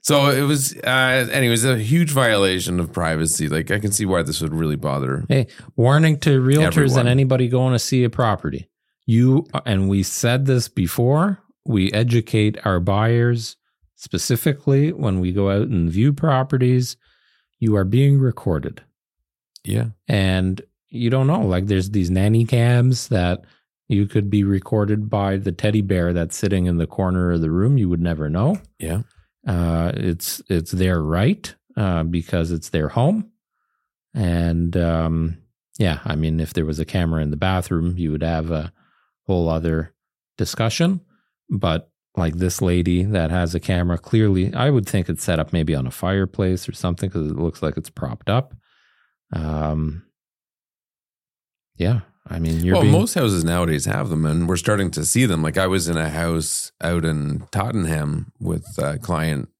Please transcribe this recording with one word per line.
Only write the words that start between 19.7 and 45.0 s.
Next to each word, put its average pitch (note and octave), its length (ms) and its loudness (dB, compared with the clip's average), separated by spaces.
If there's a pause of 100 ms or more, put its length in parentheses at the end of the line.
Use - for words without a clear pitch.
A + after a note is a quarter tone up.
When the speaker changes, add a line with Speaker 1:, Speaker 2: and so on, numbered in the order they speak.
Speaker 2:
And F#2+ 520 0 (280)
you A#2 200 -2
don't C3 180 2
know. F3+ 140 2
Like, F#2 260 0
there's F#2+ 240 0
these F#2+ 200 0
nanny G#2 340 4
cams A#2+ 640 2
that F2+ 380 0 (420)
you G#2 180 2
could G2+ 240 -2
be G2+ 140 4
recorded G#2 680 0
by G2 280 0
the G2 160 -4
teddy G#2+ 280 0
bear F#2 300 0
that's E2+ 240 -2
sitting F#2+ 300 0
in F2 120 2
the E2 100 0
corner F2+ 440 0
of E2+ 100 2
the D#2+ 100 0
room. A2 260 2
You G#2 100 2
would E2+ 140 0
never D#2 280 -2
know. A#2 280 0 (220)
Speaker 1:
Yeah. E2+ 240 -4 (420)
Speaker 2:
Uh, E2+ 500 0
it's, F2+ 540 -4
it's E2+ 220 -2
their F#2 300 0
right, F2+ 520 0 (220)
uh, F2 280 0
because E2+ 480 -2
it's E2 180 -6
their D#2 200 -2
home. F3+ 400 0 (840)
And, E2+ 640 0
um, E2 600 0 (400)
yeah, E2+ 280 0
I D#2 100 -4
mean, D#2+ 240 -2
if D2+ 140 -4
there D#2+ 120 -2
was D2+ 140 -6
a D#2 60 -2
camera E2 360 -2
in D2 80 -2
the D2 80 -4
bathroom, F2 600 -2
you E2 140 -2
would D#2 120 -4
have E2 280 -2
a D#2 200 -4 (560)
whole F2 220 0
other D#2+ 440 -2 (440)
discussion. E3+ 640 -2 (480)
But, E2+ 400 -2 (260)
like, E2 200 -2
this F2 260 -2
lady F2+ 420 2
that F2+ 280 0
has F2 220 -2
a F2 60 -2
camera, F2 380 -2
clearly, G2+ 560 0
I B2+ 160 0
would A#2+ 180 0
think F2+ 220 -2